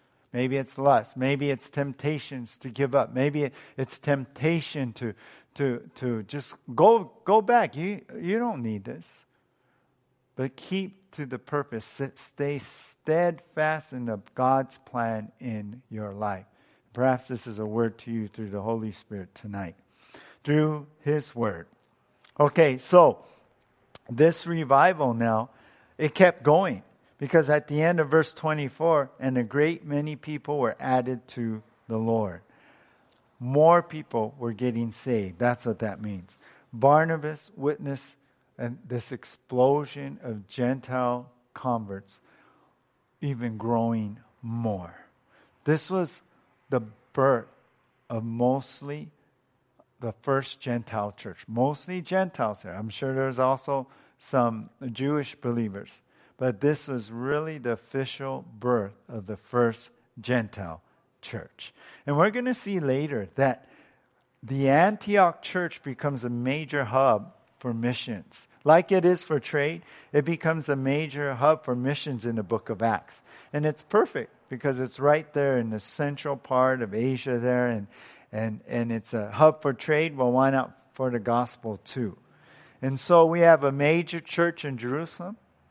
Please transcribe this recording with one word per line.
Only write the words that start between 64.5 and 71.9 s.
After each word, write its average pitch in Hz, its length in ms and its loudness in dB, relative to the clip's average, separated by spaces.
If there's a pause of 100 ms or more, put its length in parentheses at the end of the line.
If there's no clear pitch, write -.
Antioch 196 720 4
church - 420 -6
becomes 135 400 -4
a 120 60 -4
major 135 560 -2
hub 120 480 2 (240)
for 120 160 -6
missions. 117 720 -6 (160)
Like 165 260 8
it 185 140 4
is 180 180 4
for 151 180 -2
trade, 156 440 -2 (300)
it 147 100 4
becomes 160 460 -2
a 139 80 0
major 139 580 -2
hub 151 300 4
for 127 100 0
missions 127 500 -4